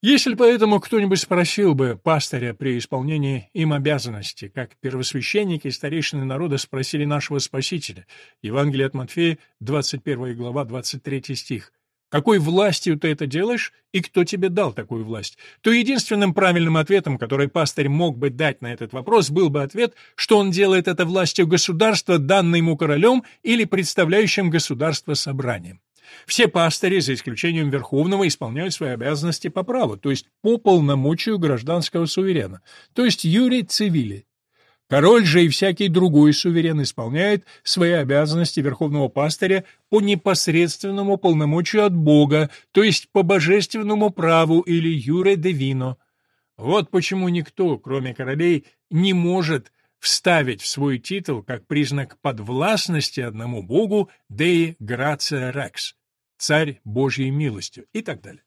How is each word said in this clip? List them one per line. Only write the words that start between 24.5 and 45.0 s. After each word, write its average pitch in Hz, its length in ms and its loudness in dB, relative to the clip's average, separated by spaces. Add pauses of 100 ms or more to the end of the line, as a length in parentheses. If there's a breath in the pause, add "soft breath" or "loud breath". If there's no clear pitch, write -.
собранием. 123 680 -6 (460 loud breath)
Все 226 240 2
пастыри, 180 500 2
за 135 140 -2
исключением 151 560 -2
верховного, 151 580 0
исполняют 147 460 -4
свои 151 160 -6
обязанности 139 580 -4
по - 160 -4
праву, 202 320 -2
то 139 140 -6
есть 135 180 -4 (140)
по 226 160 2
полномочию 165 840 2
гражданского 160 640 -2
суверена, 156 560 -2 (320 loud breath)
то 247 120 2
есть 208 200 0
iure 247 360 2
civili. 151 640 -2 (640)
Король 190 360 6
же 170 200 6
и - 20 4
всякий 190 400 0
другой 151 460 6
суверен 165 480 0
исполняет 156 640 -2 (180 soft breath)
свои 170 280 0
обязанности 151 680 0
верховного 143 480 -2
пастыря 185 560 0 (260 soft breath)
по 214 120 4
непосредственному 196 1120 0
полномочию 170 720 2
от 185 100 2
Бога, 151 540 4 (240 loud breath)
то 202 100 6
есть 208 300 2
по 196 100 4
божественному 202 840 2
праву 165 520 4
или 165 320 0
iure 165 420 2